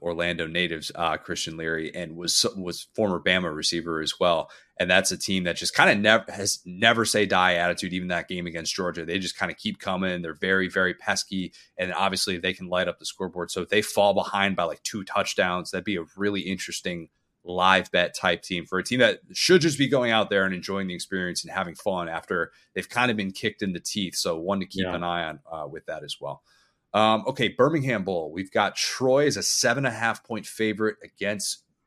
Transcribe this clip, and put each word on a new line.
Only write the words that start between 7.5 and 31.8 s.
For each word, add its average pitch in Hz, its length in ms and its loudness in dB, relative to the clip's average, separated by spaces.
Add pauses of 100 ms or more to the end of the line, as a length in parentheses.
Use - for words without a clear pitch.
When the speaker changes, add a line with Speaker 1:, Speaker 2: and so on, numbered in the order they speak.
Speaker 1:
attitude. 87 380 0
Even 90 160 -2
that 85 180 -2
game 90 180 -6
against 82 300 -6
Georgia, 85 280 -4
they 85 140 -2
just 92 220 -6
kinda 92 160 -2
keep 104 240 -6
coming. 92 420 -2
They're 80 140 -8
very, 95 340 2
very 92 240 0
pesky. 95 580 -4 (280)
And 92 140 -2
obviously 95 440 0
they 92 160 -2
can 90 160 -10
light 90 180 0
up 87 120 -6
the - 80 -14
scoreboard. 87 420 -8
So 92 120 -4
if 85 80 -6
they 104 120 4
fall 101 320 4
behind 98 420 2
by, 87 100 0
like, - 180 -4
two 101 200 -6
touchdowns, 90 680 0
that'd 92 120 -4
be 101 140 -2
a 82 80 -6 (100)
really 101 260 0
interesting 90 680 -6 (340)
live 90 460 4
bet 87 240 2
type 87 300 0
team 85 240 -6
for 92 100 -4
a 87 60 -2
team 127 160 -2
that 110 220 4 (120)
should 175 280 6
just 151 180 2
be 135 80 2
going 123 240 2
out 107 180 4
there 98 160 4
and 95 80 0
enjoying 98 340 -4
the 90 60 -4
experience 90 500 -4
and 82 80 -12
having 87 220 -4
fun 90 340 -4
after 82 440 -4 (240)
they've 95 120 -6
kinda 123 280 0
been 98 160 -2
kicked 107 320 -4
in 95 100 -2
the 85 60 -6
teeth. 92 340 -4
So 85 260 -2
one 95 200 -2
to 92 80 -4
keep 92 160 -4
Speaker 2:
Yeah. 90 100 -2
Speaker 1:
an 87 100 -4
eye 87 200 -2
on, 78 160 -8 (120)
uh, 76 160 -8
with 78 200 -14
that 78 160 -8
as 73 180 -10
well. 69 220 -10 (500)
Um, 110 320 4
okay, 127 220 0
Birmingham 131 560 2
Bowl. 85 300 -2
We've 92 180 -6
got 101 240 2
Troy 131 500 4
as 107 120 2
a 98 60 -4
seven 127 420 2
and 117 100 -2
a - 20 -10
half 113 280 -2
point 107 200 -6
favorite 107 560 0
against - 640 -6 (220)